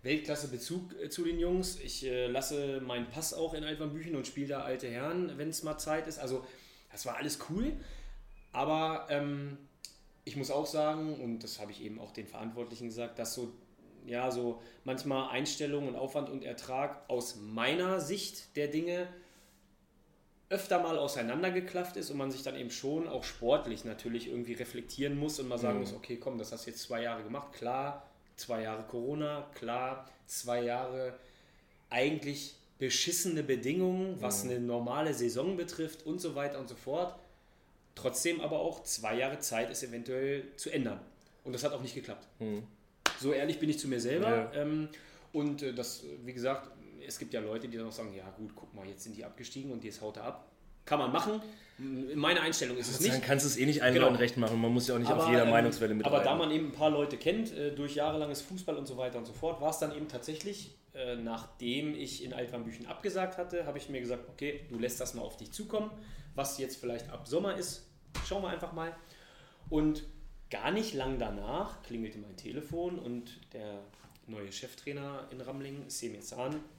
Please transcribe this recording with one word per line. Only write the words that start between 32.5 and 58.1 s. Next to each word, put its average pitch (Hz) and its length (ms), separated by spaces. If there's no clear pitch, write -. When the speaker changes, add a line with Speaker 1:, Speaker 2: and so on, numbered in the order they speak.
Speaker 1:
beschissene 160 640
Bedingungen, 185 800
was 208 220
Speaker 2:
Mhm. 127 80
Speaker 1:
eine 123 80
normale 120 540
Saison 123 440
betrifft 165 480
und 165 160
so 156 140
weiter 143 240
und 123 100
so 123 60
fort. 170 400
Trotzdem 160 460
aber - 180
auch 165 240
zwei 110 320
Jahre 135 240
Zeit, 117 320
es 120 120
eventuell 131 600
zu - 120
ändern. 117 300
Und 135 100
das 123 100
hat 147 100
auch 127 80
nicht 127 140
geklappt. 120 320
Speaker 2:
Mhm. 107 240
Speaker 1:
So 135 140
ehrlich 151 260
bin 156 100
ich 147 100
zu - 80
mir 127 120
selber. 170 540
Speaker 2:
Ja. 147 80
Speaker 1:
Ähm, 151 280
und, 147 320
äh, 131 100
das, 120 300
wie 127 80
gesagt, 127 360
es - 140
gibt 117 140
ja 113 80
Leute, 113 260
die 117 100
dann 113 100
auch 110 40
sagen, 110 240
"Ja 95 120
gut, 107 180
guck - 180
mal, 98 140
jetzt 95 160
sind 110 120
die 110 100
abgestiegen 135 460
und 113 120
jetzt 107 180
haut 107 160
er 107 60
ab." - 240
Kann 147 140
man 127 120
machen. 208 300
M-, 135 400
meine 160 240
Einstellung 156 360
ist 127 120
es 135 100
Speaker 2:
Dann 123 120
Speaker 1:
nicht. 127 140
Speaker 2:
kannst 139 200
du 143 40
es 113 80
eh 127 80
nicht 147 180
allen 131 100
Speaker 1:
Genau. 127 140
Speaker 2:
Leuten 123 100
recht 120 200
machen. 113 220
Man 117 140
muss 123 140
ja 127 80
auch 120 40
nicht 120 120
auf - 100
Speaker 1:
Aber, 120 100
Speaker 2:
jeder 120 120
Speaker 1:
ähm, 117 80
Speaker 2:
Meinungswelle 117 420
Speaker 1:
aber 107 100
da 143 140
Speaker 2:
mitreiten. 143 220
Speaker 1:
man 160 120
eben 156 160
ein 139 40
paar 151 180
Leute 147 280
kennt, 220 360
äh, 147 220
durch 143 200
jahrelanges 147 460